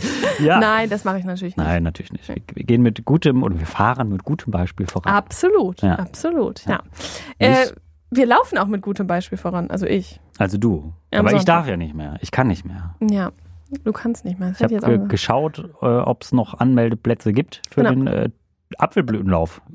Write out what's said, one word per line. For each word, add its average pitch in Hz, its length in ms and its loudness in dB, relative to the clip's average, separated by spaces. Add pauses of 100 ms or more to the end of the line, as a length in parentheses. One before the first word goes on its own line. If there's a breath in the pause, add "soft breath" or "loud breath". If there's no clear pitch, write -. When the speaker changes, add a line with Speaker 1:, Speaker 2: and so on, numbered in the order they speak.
Speaker 1:
<laughs> - 400 -2
Speaker 2:
Ja. 156 180 6
Speaker 1:
Nein, 220 320 2
das 208 140 -4
mache 190 140 -2
ich 180 60 -4
natürlich 185 320 -8
nicht. 170 100 0
Speaker 2:
Nein, 85 160 2
natürlich - 300 -6
nicht. - 160 -12
Wir, - 80 -8 (180)
wir - 100 -10
gehen 120 180 4
mit 113 220 2
gutem 139 380 2
oder 95 160 -2
wir 80 80 -6
fahren 117 420 0
mit 95 160 -4
gutem - 260 -4
Beispiel 90 360 -2
voran. - 280 -2
Speaker 1:
Absolut, 226 680 0
Speaker 2:
Ja. 185 140 4
Speaker 1:
absolut, 247 720 -4
ja. - 60 0 (680 loud breath)
Speaker 2:
Ja. - 80 2
Speaker 1:
Äh, - 20 6 (120)
Speaker 2:
Nicht 254 140 0 (380)
Speaker 1:
wir 247 140 4
laufen 262 320 2
auch 196 80 0
mit 202 160 -2
gutem 196 240 -4
Beispiel 180 320 -4
voran, 175 320 -4
also 196 160 -4
ich. - 340 -4 (160)
Speaker 2:
Also 101 220 0
du. 85 340 0 (200)
Speaker 1:
Am - 80 2
Speaker 2:
Aber 104 80 4
ich - 100 6
Speaker 1:
Sonntag. 185 80 0
Speaker 2:
darf 170 220 4
ja 90 80 -2
nicht 80 180 -6
mehr. 73 280 -10
Ich - 100 -12
kann 127 160 2
nicht 90 160 0
mehr. 90 320 -10 (120)
Speaker 1:
Ja, 196 220 0 (540)
du 220 80 0
kannst 233 320 -4
nicht 180 160 -6
mehr. 185 80 -4
Das 185 80 -6
Speaker 2:
Ich 233 80 0
Speaker 1:
hätte - 0 -
Speaker 2:
hab 233 60 4
Speaker 1:
ich 233 40 -2
jetzt 208 100 -2
auch - 40 0
Speaker 2:
ge-, 120 80 6
Speaker 1:
gesagt. 202 160 0
Speaker 2:
geschaut, 147 580 0 (100)
äh, - 60 0
ob's 123 460 0
noch 123 260 0
Anmeldeplätze 117 760 2
gibt - 380 -2
für - 140 2
Speaker 1:
Genau. 220 100 4
Speaker 2:
den, 131 140 0
äh, - 220 -2 (480)
Apfelblütenlauf 98 840 0 (120)